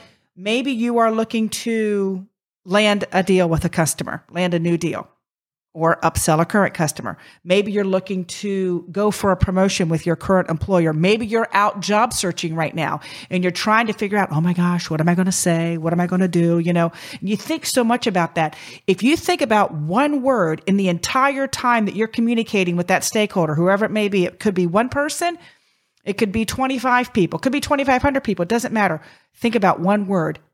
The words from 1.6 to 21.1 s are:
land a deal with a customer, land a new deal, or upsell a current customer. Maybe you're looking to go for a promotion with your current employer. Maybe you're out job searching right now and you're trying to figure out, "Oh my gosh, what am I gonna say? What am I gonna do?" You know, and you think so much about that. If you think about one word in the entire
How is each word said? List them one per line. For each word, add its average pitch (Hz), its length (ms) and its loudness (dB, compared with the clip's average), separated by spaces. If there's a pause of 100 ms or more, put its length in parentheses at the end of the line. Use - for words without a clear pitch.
land 202 460 2
a 190 120 2
deal 185 260 2
with 160 160 0
a 165 40 -2
customer, - 600 -4
land 175 240 -2
a 170 60 0
new 170 180 2
deal, 160 320 -6 (680)
or 165 260 2
upsell 160 380 2
a 165 60 2
current 196 300 2
customer. 151 420 -4 (260)
Maybe 196 280 2
you're 202 120 0
looking 190 420 -2
to 185 680 -4
go 208 180 0
for 196 220 0
a 185 40 -4
promotion 185 540 2
with 160 160 -2
your 170 100 0
current 185 360 0
employer. 165 420 0
Maybe 202 320 2
you're 226 260 0
out 202 280 2
job 214 340 0
searching 175 400 -4
right 160 220 -4
now 156 240 -2 (320)
and 185 120 0
you're 180 60 0
trying 220 380 2
to 214 60 -2
figure 208 260 -2
out, 190 120 0
"Oh 147 80 0
my 175 140 2
gosh, 175 380 0
what 156 100 0
am 165 80 2
I 175 60 4
gonna 185 160 2
say? 170 480 0
What 165 120 -2
am 170 80 2
I 175 60 2
gonna 185 220 2
do?" 170 320 2
You 170 140 0
know, 170 180 2 (280)
and - 80 -8
you 208 80 0
think 311 300 -6
so - 180 0
much 220 220 0
about 180 300 0
that. 156 200 -2 (300)
If 185 160 0
you 277 160 4
think 349 240 -2
about 214 320 2
one 240 480 0
word 208 460 0
in 196 100 2
the 196 120 2
entire 262 580 0